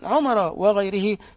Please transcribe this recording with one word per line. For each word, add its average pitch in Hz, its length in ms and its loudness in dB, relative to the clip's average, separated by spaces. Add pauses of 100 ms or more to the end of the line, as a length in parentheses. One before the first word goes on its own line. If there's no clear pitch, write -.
عمر 254 360 0
وغيره: 196 800 0 (180)